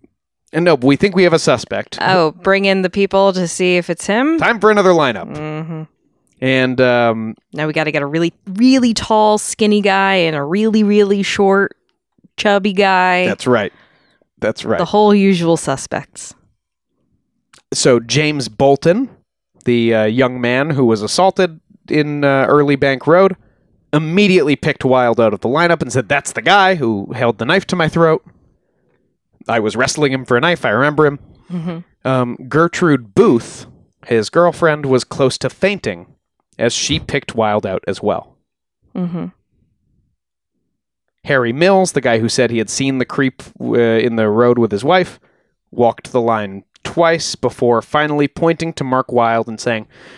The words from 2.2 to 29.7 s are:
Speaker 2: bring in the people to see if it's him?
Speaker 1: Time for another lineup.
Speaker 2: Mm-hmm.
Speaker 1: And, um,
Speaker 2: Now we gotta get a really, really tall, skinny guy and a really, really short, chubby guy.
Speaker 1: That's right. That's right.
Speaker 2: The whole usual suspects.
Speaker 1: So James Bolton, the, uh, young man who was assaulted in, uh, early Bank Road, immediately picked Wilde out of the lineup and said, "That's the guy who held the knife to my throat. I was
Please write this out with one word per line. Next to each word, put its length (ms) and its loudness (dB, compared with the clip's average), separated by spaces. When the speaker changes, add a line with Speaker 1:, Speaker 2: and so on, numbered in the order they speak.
Speaker 2:
bring 320 0
in 180 2
the 80 -2
people 440 2
to 120 -4
see 300 0
if 120 -2
it's 180 -6
him? 320 0
Speaker 1:
Time 200 0
for 120 4
another 200 4
lineup. 460 0
Speaker 2:
Mm-hmm. 460 -10
Speaker 1:
And, 380 0
um, 560 2
Speaker 2:
Now 140 -6
we 60 -4
gotta 200 -2
get 100 -2
a 40 -6
really, 260 -4
really 480 2
tall, 440 2
skinny 420 0
guy 340 0
and 200 0
a 80 -4
really, 400 0
really 400 2
short, 540 0
chubby 360 0
guy. 540 2
Speaker 1:
That's 200 -6
right. 260 0
That's 260 -6
right. 140 -2
Speaker 2:
The 80 -2
whole 280 2
usual 420 2
suspects. 800 -8
Speaker 1:
So 280 2
James 480 -4
Bolton, 640 2
the, 280 2
uh, 100 2
young 360 0
man 300 -2
who 160 2
was 160 2
assaulted 580 0
in, 360 -2
uh, 240 2
early 280 4
Bank 300 -2
Road, 300 4
immediately 640 2
picked 280 -4
Wilde 360 2
out 140 2
of 80 -10
the 60 -2
lineup 340 0
and 100 -8
said, 160 -2
"That's 240 -4
the 100 -8
guy 340 4
who 360 -4
held 260 -2
the 60 -4
knife 220 0
to 100 -4
my 120 0
throat. 360 0
I 100 0
was 160 -2